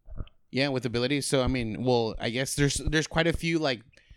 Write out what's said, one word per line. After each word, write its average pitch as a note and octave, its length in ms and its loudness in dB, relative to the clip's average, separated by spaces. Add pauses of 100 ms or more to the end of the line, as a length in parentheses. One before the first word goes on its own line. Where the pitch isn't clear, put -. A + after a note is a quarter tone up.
(520)
yeah, C3 160 2
with B2+ 180 -2
abilities. B2+ 420 0
So, C3 160 2
I B2+ 40 2
mean, A#2 360 -2
well, A#2+ 360 2
I A#2+ 100 -2
guess B2+ 260 -2
there's, C#3+ 200 2
there's D3+ 320 0
quite E3 200 2
a D#3+ 60 2
few, E3 240 0
like, C#3 260 0 (340)